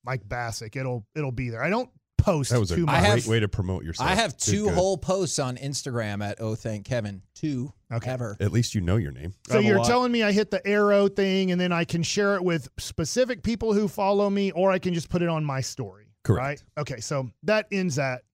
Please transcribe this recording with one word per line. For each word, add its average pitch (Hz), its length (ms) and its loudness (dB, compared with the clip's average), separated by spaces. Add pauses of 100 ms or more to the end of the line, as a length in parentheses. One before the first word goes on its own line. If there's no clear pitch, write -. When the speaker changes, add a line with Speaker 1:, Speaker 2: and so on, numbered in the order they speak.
Speaker 1:
Mike 123 260 -6
Bassick, 117 460 -8
it'll, 127 280 -4 (120)
it'll 143 160 -4
be 123 180 -4
there. 113 140 -6
I 165 80 0
don't 247 180 -2 (260)
post 156 360 4
Speaker 2:
That 123 80 4
was 95 100 2
a 87 60 0
Speaker 1:
too 170 100 2
Speaker 2:
great 147 80 2
Speaker 1:
much. 170 100 6
Speaker 3:
I 202 40 8
have, 175 200 4
Speaker 2:
way 113 120 2
to 104 80 2
promote 92 360 -2
yourself. 85 240 -4
Speaker 3:
I 185 60 2
have 202 200 0
Speaker 2:
Good, - 60 -20
Speaker 3:
two 208 260 0
Speaker 2:
good. 175 100 2
Speaker 3:
whole 185 240 2
posts 185 400 -2
on 127 180 -4
Instagram 117 680 -6
at 101 160 -6
Oh 110 140 -4
Thank 107 320 -8
Kevin. 101 380 -6 (100)
Two 139 400 -6 (180)
Speaker 1:
Okay. 117 200 -4
Speaker 3:
ever. 117 280 -6
Speaker 2:
At 98 120 0
least 120 240 0
you 101 60 0
know 87 160 2
your 73 140 -2
name. 73 220 -10 (140)
Speaker 1:
So - 60 -4
Speaker 4:
I - 40 4
have 208 80 6
a - 20 6
Speaker 1:
you're 202 120 6
Speaker 4:
lot. - 80 2
Speaker 1:
telling 247 240 2
me 233 100 2
I 208 100 2
hit 208 200 0
the 185 160 -2
arrow 202 400 4
thing, 190 440 2
and 180 80 0
then 180 120 0
I 170 140 2
can 170 180 -2
share 202 320 0
it 180 80 -2
with 170 240 0 (100)
specific 233 640 -2
people 220 320 -2
who 208 140 2
follow 202 420 2
me, 196 220 0
or 185 180 2
I 185 80 2
can 180 160 -2
just 170 160 -4
put 175 140 0
it 170 60 0
on 156 140 -2
my 135 180 -4
story. 104 440 -10 (180)
Speaker 2:
Correct. 135 400 0 (140)
Speaker 1:
Right? 151 60 -4
Okay, 127 180 -8
so 135 300 -6 (100)
that 208 300 0
ends 185 240 -2
that. 131 260 -4 (120)